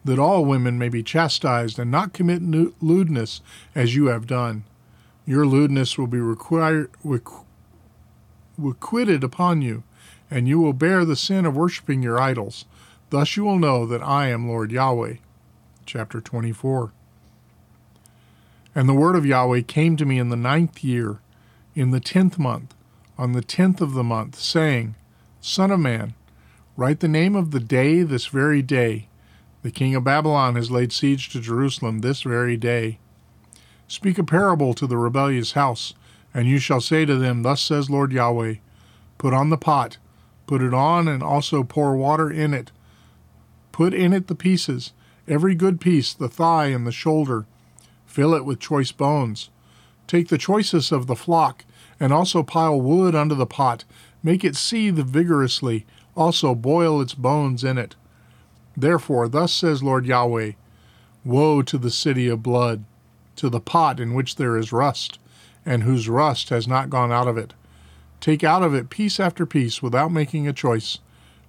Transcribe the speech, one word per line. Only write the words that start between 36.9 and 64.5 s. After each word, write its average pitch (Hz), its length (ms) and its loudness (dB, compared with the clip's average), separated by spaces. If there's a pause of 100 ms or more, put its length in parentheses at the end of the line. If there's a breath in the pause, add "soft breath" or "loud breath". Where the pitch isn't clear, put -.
to 139 120 2
them, 123 260 0
'Thus 135 180 0
says 143 280 -2
Lord 139 240 0
Yahweh, 120 420 0 (640 soft breath)
put 131 160 0
on 139 160 2
the 156 80 2
pot, 131 400 -2 (500 soft breath)
put 131 160 0
it 127 100 0
on, 160 360 2
and 135 120 -2
also 147 420 -2
pour 139 320 0
water 147 360 0
in 151 220 -2
it. 120 180 -8 (1000 soft breath)
Put 180 220 0
in 180 200 4
it 190 140 0
the 170 80 -4
pieces, 165 580 -2 (340 soft breath)
every 165 280 2
good 180 240 0
piece, 170 340 2
the 131 160 -6
thigh 160 380 2
and 123 200 -2
the 120 40 -4
shoulder. 135 540 0 (640 soft breath)
Fill 151 260 2
it 143 100 0
with 135 160 -6
choice 139 320 -2
bones. 139 580 -2 (580 soft breath)
Take 170 200 0
the 160 100 0
choicest 185 540 0
of 131 160 0
the 127 80 -2
flock, 156 500 0 (340 soft breath)
and 135 120 2
also 170 320 2
pile 156 380 0
wood 170 340 2
under 151 200 2
the 131 100 0
pot. 123 400 -2 (380 soft breath)
Make 180 200 2
it 147 120 0
seethe 214 420 0
vigorously. 135 880 0 (320 soft breath)
Also 160 380 2
boil 151 440 2
its 131 140 -4
bones 131 500 0
in 131 140 -2
it.' 113 180 -8 (800 soft breath)
Therefore, 135 520 2
thus 151 260 0
says 151 300 0
Lord 131 220 0
Yahweh, 120 480 0 (720 soft breath)
Woe 143 380 4
to 139 160 -4
the 120 140 -2
city 127 360 0
of 117 160 -2
blood, 120 400 0 (520)
to 139 140 -4
the 117 100 -2
pot 147 400 0
in 120 140 -6
which 131 240 -4
there 120 200 -2